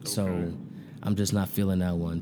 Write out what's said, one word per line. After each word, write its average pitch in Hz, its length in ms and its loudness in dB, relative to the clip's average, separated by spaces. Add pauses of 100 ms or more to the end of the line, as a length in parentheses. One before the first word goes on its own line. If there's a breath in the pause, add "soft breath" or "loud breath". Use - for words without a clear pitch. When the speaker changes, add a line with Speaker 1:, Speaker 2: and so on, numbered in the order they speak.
Speaker 1:
So 101 240 0
Speaker 2:
Okay. 87 260 0 (480 loud breath)
Speaker 1:
I'm 104 140 2
just 101 180 2
not 98 160 2
feeling 98 300 2
that 90 160 2
one. 85 260 -2